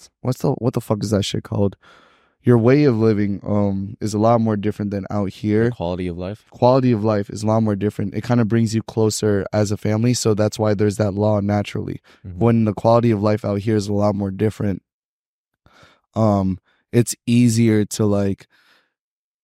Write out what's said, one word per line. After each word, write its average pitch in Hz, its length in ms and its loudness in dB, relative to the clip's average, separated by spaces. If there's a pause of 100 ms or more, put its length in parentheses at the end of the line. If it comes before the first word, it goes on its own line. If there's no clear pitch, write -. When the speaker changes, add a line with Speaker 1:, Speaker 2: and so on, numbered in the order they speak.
(200)
Speaker 1:
what's 127 200 -4
the, 147 120 0
what - 220 -2
the 120 60 -2
fuck 107 220 -4
is 104 80 -4
that 101 140 0
shit - 180 -6
called? 101 340 -2 (640)
Your 120 160 4
way 127 260 4
of 127 120 2
living, 104 480 0
um, 101 560 -2
is 104 140 -6
a 107 40 -2
lot 113 220 4
more 110 160 0
different 104 360 -4
than 101 180 -6
out 101 200 -4
here. 107 340 0
Speaker 2:
The 120 80 2
quality 90 360 -4
of 85 100 -8
life. 92 320 -10
Speaker 1:
Quality 127 420 4
of 104 100 0
life 107 280 0
is 101 120 -10
a 107 40 -4
lot 110 160 2
more 107 120 0
different. 101 400 -4
It 104 80 -6
kinda 120 220 2
brings 113 300 0
you 110 80 -2
closer 107 680 0
as 104 200 0
a 101 40 -4
family, 110 380 0
so 113 200 0
that's 107 260 -2
why 107 140 2
there's 101 240 0
that 104 160 -2
law 104 260 0
naturally. 101 600 -4 (240)
Speaker 2:
Mm-hmm. 87 140 -14
Speaker 1:
When 117 280 4
the 104 80 0
quality 117 360 4
of 104 120 0
life 107 220 0
out 101 180 -2
here 110 140 0
is 101 120 -2
a 107 40 -4
lot 104 220 0
more 98 160 -4
different, 101 520 -4 (1300)
um, 98 440 0 (340)
it's 117 220 0 (120)
easier 117 600 4
to, - 200 -4
like, 101 400 -2 (960)